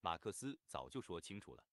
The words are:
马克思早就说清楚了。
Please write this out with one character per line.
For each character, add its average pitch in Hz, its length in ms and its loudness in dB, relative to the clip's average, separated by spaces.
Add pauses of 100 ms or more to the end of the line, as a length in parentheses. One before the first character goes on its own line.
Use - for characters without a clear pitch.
马 85 160 6
克 107 140 2
思 135 360 -2
早 65 200 -2
就 127 140 -2
说 87 180 -2
清 98 220 -4
楚 65 140 -10
了。 60 180 -18